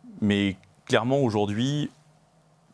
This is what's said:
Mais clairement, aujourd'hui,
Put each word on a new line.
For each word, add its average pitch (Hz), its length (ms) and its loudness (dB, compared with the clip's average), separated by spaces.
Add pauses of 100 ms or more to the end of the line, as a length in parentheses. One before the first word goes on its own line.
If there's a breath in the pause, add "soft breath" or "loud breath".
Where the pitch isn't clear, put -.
(200)
Mais 101 380 2 (280)
clairement, 123 340 2
aujourd'hui, 117 720 -2 (840)